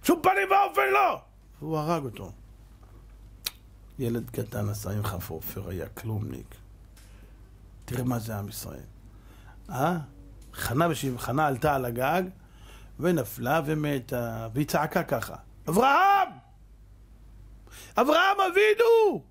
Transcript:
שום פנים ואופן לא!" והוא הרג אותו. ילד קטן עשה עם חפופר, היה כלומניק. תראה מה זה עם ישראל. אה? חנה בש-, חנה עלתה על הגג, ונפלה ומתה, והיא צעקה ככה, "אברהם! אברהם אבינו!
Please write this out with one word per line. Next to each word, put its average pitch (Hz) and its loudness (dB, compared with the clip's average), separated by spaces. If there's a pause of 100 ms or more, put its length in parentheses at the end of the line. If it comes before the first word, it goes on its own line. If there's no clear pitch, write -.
שום 349 4
פנים 392 2
ואופן 392 4 (120)
לא!" 392 2 (400)
והוא 156 -4
הרג 156 0
אותו. 101 -10 (1700)
ילד 117 -4
קטן 107 -6
עשה 104 -6
עם 104 -4
חפופר, 90 -8
היה 85 -8
כלומניק. 107 -10 (1300)
תראה 123 -6
מה 123 -2
זה 110 -6
עם 101 -8
ישראל. 90 -12 (840)
אה? 165 0 (560)
חנה 160 0
בש-, 139 -4 (120)
חנה 143 0
עלתה 139 0
על 131 -2
הגג, 131 0 (760)
ונפלה 135 0
ומתה, 127 -4
והיא 143 0
צעקה 160 0
ככה, 107 -4 (340)
"אברהם! 339 4 (1700)
אברהם 330 4 (140)
אבינו! 427 4